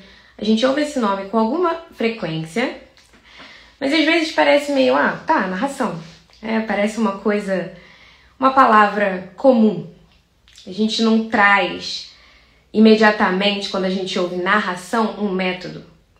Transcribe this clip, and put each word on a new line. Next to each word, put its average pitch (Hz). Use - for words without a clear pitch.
a 208
gente 220
ouve 277
esse 294
nome 196
com 233
alguma 330
frequência, 226
mas 277
às 311
vezes 320
parece 285
meio, 262
ah, 208
tá, 233
narração. 190
É, 220
parece 214
uma 202
coisa, 190
uma 262
palavra 208
comum. 214
A 202
gente 214
não 226
traz 196
imediatamente, 208
quando 190
a 185
gente 190
ouve 180
narração, 202
um 202
método, 180